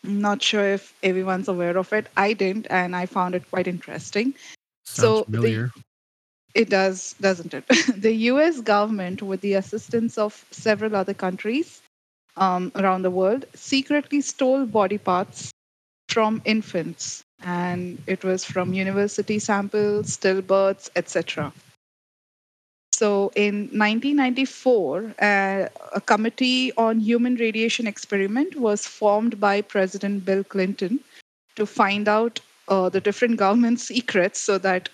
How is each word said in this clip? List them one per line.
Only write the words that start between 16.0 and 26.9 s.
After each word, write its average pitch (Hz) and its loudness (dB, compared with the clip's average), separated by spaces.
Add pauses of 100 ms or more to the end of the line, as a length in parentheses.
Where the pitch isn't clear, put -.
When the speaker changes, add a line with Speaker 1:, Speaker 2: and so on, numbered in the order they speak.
Speaker 1:
from 220 0
infants. 185 -4 (180)
And 180 -4 (100)
it 190 -4
was 190 -2
from 185 -2
university 202 -2
samples, 208 -2
stillbirths, 190 2
et 254 -4
cetera. 160 -4 (1400)
So 202 0
in 208 0
nineteen 220 0
ninety-four, 247 0
uh, 196 2 (260)
a 202 -2
committee 254 0
on 226 2